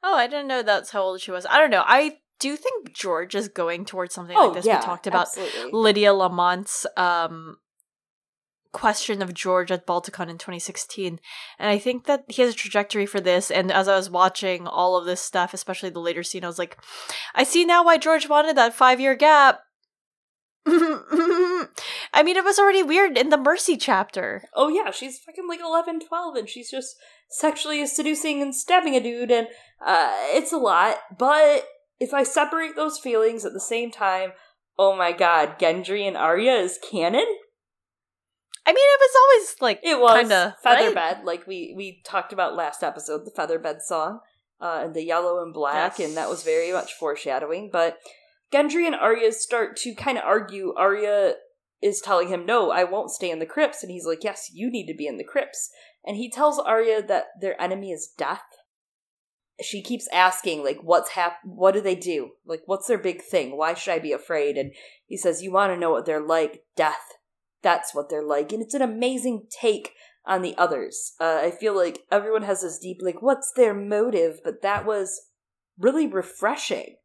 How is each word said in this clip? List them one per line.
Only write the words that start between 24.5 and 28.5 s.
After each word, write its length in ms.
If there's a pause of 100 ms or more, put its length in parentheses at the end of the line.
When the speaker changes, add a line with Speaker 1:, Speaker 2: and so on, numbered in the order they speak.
Speaker 2:
Oh, 140
yeah, 240
she's 280
fucking, 280
like, 140
eleven, 440
twelve, 300
and 140
she's 200
just 260 (340)
sexually 560
seducing 560
and 140